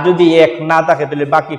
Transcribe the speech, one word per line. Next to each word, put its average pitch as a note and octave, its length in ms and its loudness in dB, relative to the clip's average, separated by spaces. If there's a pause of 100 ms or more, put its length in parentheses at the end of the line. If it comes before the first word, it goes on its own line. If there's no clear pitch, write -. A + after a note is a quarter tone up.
যদি F3 340 2
এক D#3+ 240 2
না D#3+ 200 0
থাকে, D3+ 240 -2
তাহলে D3 180 -6
বাকি D3+ 340 -2